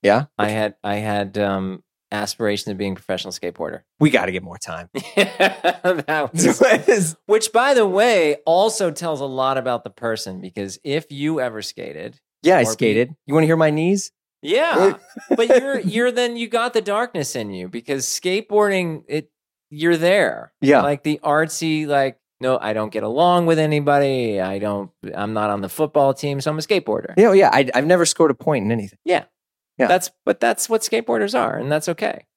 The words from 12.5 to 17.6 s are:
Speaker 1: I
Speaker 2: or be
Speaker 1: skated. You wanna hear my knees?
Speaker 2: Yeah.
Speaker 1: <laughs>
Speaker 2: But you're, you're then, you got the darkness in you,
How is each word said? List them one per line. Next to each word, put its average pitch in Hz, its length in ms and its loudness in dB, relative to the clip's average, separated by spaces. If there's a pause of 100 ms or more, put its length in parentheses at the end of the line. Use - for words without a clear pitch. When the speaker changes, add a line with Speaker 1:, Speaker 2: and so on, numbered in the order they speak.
Speaker 1:
I 139 60 6
Speaker 2:
or - 20 4
be 113 60 -2
Speaker 1:
skated. 117 440 0 (120)
You 139 80 -2
wanna 160 120 4
hear 165 100 4
my 160 140 4
knees? 175 400 0 (300)
Speaker 2:
Yeah. 196 560 2 (180)
Speaker 1:
<laughs> - 220 -4
Speaker 2:
But 233 120 0
you're, 262 320 2
you're 226 320 0
then, 240 260 -2
you 233 100 -6
got 233 240 -2
the 226 100 2
darkness 202 540 -4
in 107 160 -6
you, 92 160 -10